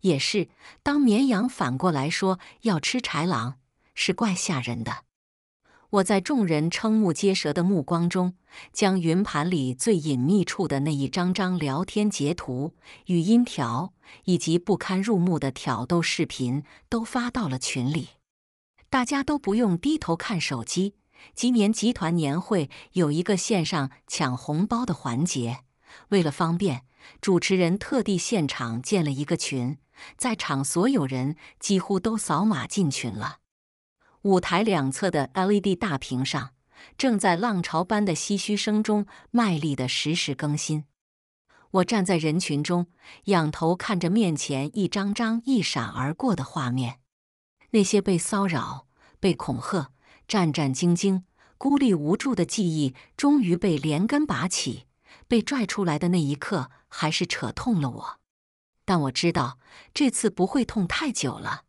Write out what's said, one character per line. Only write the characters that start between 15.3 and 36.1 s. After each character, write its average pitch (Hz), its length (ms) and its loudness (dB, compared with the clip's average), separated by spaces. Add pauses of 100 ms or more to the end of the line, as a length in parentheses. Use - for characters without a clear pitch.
的 135 140 -2
挑 131 340 -4
逗 170 160 2
视 - 240 0
频 127 380 -4 (260)
都 233 140 -2
发 240 260 -4
到 240 200 -4
了 131 100 -4
群 131 340 -2
里。 156 180 -4 (760)
大 254 160 0
家 277 200 -2
都 294 120 0
不 202 200 0
用 240 200 4
低 302 220 0
头 165 160 -2
看 170 260 -4
手 123 220 -4
机， 190 320 -2 (400)
今 247 180 0
年 214 200 4
集 226 200 2
团 170 220 -2
年 156 260 0
会 175 300 -2 (220)
有 165 180 2
一 151 100 0
个 196 160 0
线 175 300 0
上 143 240 -2 (160)
抢 131 300 -2
红 151 280 -2
包 240 220 -2
的 175 80 0
环 131 300 -2
节， 127 400 -4 (460)
为 196 120 4
了 156 80 2
方 165 260 -2
便， 170 280 -2 (360)
主 180 200 4
持 190 160 0
人 180 200 4
特 254 240 -2
地 196 160 0
现 165 300 0
场 117 340 -4
建 175 240 0
了 147 60 0
一 139 140 -2
个 165 120 -2
群， 135 420 -4 (380)
在 226 200 -4
场 170 280 -4
所 185 240 0
有 233 160 2
人 131 300 -2 (240)
几 190 220 0
乎 196 180 -2
都 220 180 -2
扫 175 280 0
码 165 240 0
进 190 200 0
群 123 240 -4
了。 104 260 -8 (840)
舞 190 140 6
台 180 240 0
两 160 300 2
侧 185 180 -2
的 143 220 0
L 190 180 0
E 208 120 4
D 190 120 2
大 175 220 -2
屏 127 260 -4